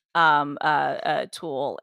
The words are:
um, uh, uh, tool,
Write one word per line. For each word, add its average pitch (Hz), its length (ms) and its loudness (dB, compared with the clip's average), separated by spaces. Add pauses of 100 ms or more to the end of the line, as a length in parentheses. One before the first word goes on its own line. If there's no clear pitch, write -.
(120)
um, 147 480 2
uh, - 40 -4 (380)
uh, 151 280 -2
tool, 135 520 -6